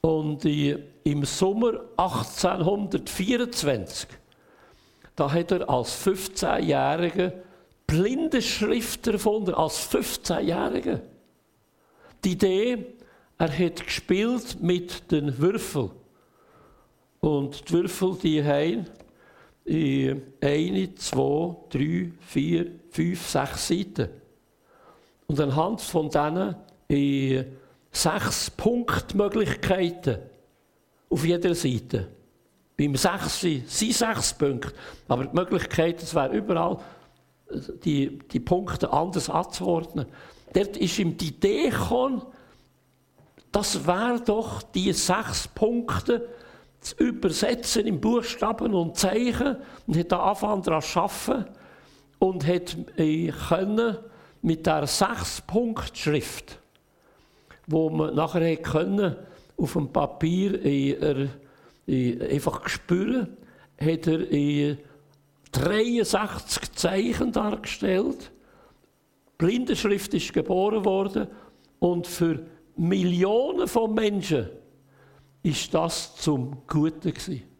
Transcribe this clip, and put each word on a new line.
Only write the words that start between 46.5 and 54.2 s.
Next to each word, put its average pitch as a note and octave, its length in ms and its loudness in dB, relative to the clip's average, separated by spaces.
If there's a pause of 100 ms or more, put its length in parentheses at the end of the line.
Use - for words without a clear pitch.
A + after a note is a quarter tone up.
zu - 160 -14
übersetzen A#3 920 0
in F3+ 140 0
Buchstaben A3+ 720 0
und E3+ 240 0
Zeichen A#3+ 580 2 (320)
und D#3 100 2
hat E3+ 140 2
da F3+ 80 4
angefangen G3 440 2
daran D#3+ 180 2
zu - 180 0
arbeiten G3+ 460 0 (760)
und F#3 260 2
hat, F3 300 0 (220)
äh, D#3+ 340 2 (160)
können G#3 520 2 (420)